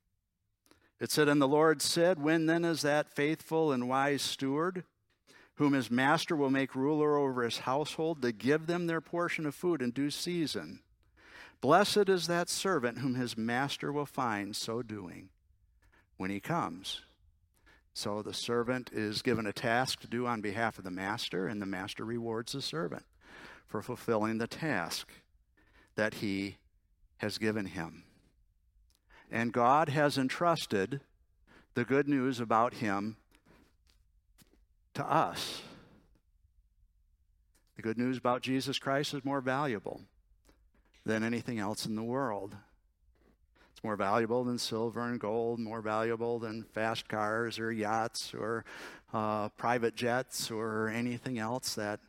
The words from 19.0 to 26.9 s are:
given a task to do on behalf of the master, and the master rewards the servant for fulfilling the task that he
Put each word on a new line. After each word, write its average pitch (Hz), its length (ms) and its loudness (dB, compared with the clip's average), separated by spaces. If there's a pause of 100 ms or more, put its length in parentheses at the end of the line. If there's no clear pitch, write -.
given 113 260 2
a 101 60 -2
task 123 480 0
to - 60 -16
do 123 200 -4
on 117 140 -2
behalf 107 360 -2
of 98 60 -12
the 95 80 -8
master, 95 560 -4
and 104 140 -4
the 98 40 -4
master 95 380 -6
rewards 117 480 -6
the 139 100 -6
servant 160 440 -6 (600)
for - 160 -6
fulfilling 110 560 0
the 113 100 -2
task 110 640 -4 (840)
that 107 200 0
he 98 420 -4 (640)